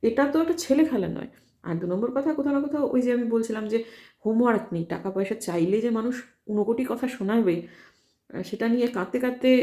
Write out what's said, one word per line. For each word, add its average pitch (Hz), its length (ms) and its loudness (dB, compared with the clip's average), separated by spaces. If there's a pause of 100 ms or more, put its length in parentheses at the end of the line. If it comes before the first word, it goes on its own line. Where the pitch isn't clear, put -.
এটা 233 240 2
তো 285 160 0
একটা 330 160 0
ছেলে 294 260 2
খেলা 202 240 0
নয়। - 220 -8 (340)
আর 170 140 -4
দু 180 80 -6
নম্বর 196 240 -2
কথা, 277 240 -2
কোথাও 285 200 -2
না 277 60 2
কোথাও 285 320 -2
ওই 254 100 4
যে 247 100 0
আমি 240 220 0
বলছিলাম 226 340 -2
যে 220 100 0 (420)
হোমওয়ার্ক 226 520 2
নেই, 170 120 -2
টাকা 175 260 -6
পয়সা 196 240 -2
চাইলে 175 460 0
যে 233 100 0
মানুষ 226 240 -2 (320)
ঊনকোটি 214 380 0
কথা 247 240 -4
শোনাবে, 202 480 0 (760)
আহ, 185 120 -8
সেটা 208 260 -4
নিয়ে 233 200 4
কাঁদতে 185 320 -4
কাঁদতে 254 300 2 (120)